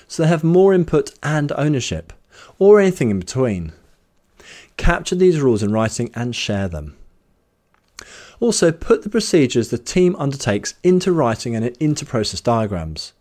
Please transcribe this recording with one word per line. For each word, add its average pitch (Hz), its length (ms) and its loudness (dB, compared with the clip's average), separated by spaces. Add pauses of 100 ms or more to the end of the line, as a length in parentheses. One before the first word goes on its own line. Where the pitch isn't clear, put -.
so - 160 -4
they 156 60 2
have 165 160 0
more 185 280 4
input 160 380 0 (100)
and 147 300 -2
ownership, 135 640 -4 (440)
or 208 220 8
anything 180 320 0
in 95 80 -2
between. 92 540 -4 (1040)
Capture 170 380 0
these 180 260 4
rules 117 200 2
in 104 120 0
writing 110 420 -2
and 120 200 -6
share 98 340 -4
them. 76 260 -12 (1400)
Also, 202 320 2
put - 320 0
the 214 60 -8
procedures 139 600 0
the 117 80 -4
team 180 380 0
undertakes 135 680 -4
into 180 280 2
writing 120 420 0
and 113 120 -2 (120)
into 151 280 -2
process - 340 -4
diagrams. 98 800 -4